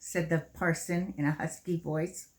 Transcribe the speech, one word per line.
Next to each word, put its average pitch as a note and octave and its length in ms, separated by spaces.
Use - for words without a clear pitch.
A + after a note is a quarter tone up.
said E3 300
the D#3+ 220
parson F3 640
in D3 80
a D3 80
husky D#3+ 440
voice. E3 520